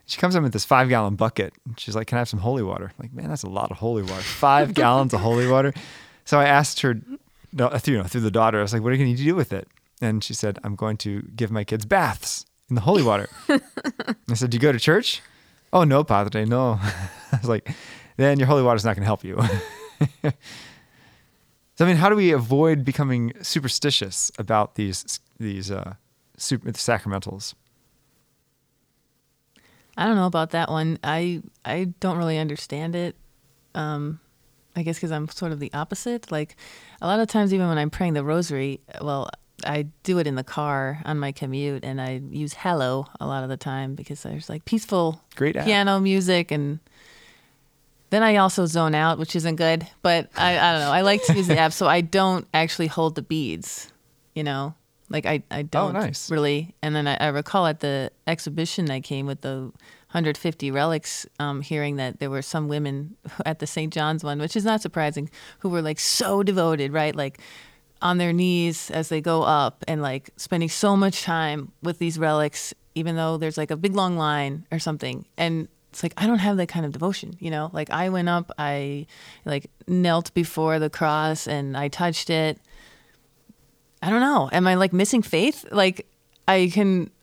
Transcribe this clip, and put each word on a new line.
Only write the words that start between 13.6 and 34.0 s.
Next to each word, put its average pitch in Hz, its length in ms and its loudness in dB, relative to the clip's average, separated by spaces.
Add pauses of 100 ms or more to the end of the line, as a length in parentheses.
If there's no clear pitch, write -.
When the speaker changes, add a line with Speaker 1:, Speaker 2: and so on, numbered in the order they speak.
Speaker 1:
said, 120 160 0
"Do 117 60 0
you 117 40 2
go 143 120 6
to 120 80 2
church?" 180 400 2 (520)
"Oh, 185 120 6
no, 143 180 6
padre, 104 440 2
no." 120 340 2
<laughs> 95 520 -6
I 127 100 2
was 117 60 -2
like, 113 200 0 (480)
"Then 143 220 6
your 131 100 4
holy 143 140 6
water's 117 240 4
not 110 100 2
gonna 98 100 -2
help 107 160 0
you." 95 220 -8
<laughs> - 880 -2 (1500)
So, 160 60 6
I 175 40 6
mean, 175 100 6
how 180 100 6
do 214 80 6
we 190 140 6
avoid 139 560 4
becoming 127 560 0
superstitious - 960 -2
about 107 380 0
these, 98 440 -4 (180)
these, 98 320 -6
uh, 98 220 -6 (460)
sup-, - 240 -2
sacramentals? 101 920 -4 (2500)
Speaker 3:
I 190 120 -2
don't 220 100 4
know 190 80 4
about 170 280 0
that 165 180 0
one. 160 340 0
I, 165 380 -2 (240)
I 160 180 -2 (160)
don't 185 160 0
really 165 220 0
understand 156 580 -6
it. 175 180 -4 (600)
Um, 151 460 -6 (540)